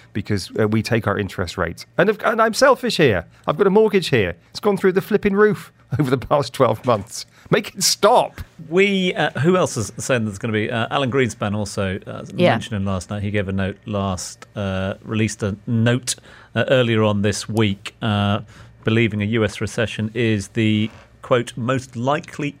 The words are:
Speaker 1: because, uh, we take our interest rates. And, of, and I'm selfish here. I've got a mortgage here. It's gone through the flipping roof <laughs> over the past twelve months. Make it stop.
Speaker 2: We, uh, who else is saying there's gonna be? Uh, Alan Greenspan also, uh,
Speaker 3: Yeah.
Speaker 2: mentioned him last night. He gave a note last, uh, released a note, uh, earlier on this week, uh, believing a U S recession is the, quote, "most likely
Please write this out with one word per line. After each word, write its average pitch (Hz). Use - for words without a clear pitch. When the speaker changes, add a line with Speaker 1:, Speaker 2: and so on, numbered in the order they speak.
Speaker 1:
because, 104
uh, 110
we 110
take 113
our 98
interest 95
rates. 87
And, 180
of, 208
and 226
I'm 220
selfish 254
here. 107
I've 151
got 196
a -
mortgage 202
here. 95
It's -
gone 202
through 190
the 180
flipping 202
roof 208
<laughs> -
over 135
the 131
past 143
twelve 117
months. 113
Make 208
it 185
stop. -
Speaker 2:
We, 190
uh, -
who 175
else 165
is 104
saying 120
there's 98
gonna 117
be? 107
Uh, 117
Alan 139
Greenspan 113
also, 98
uh, 110
Speaker 3:
Yeah. 175
Speaker 2:
mentioned 113
him 98
last 95
night. 104
He 104
gave 101
a 98
note 95
last, 98
uh, 95
released 110
a 104
note, 120
uh, 113
earlier 117
on 104
this 101
week, 107
uh, 104
believing 110
a 104
U 110
S -
recession 110
is 110
the, 107
quote, 120
"most 127
likely 139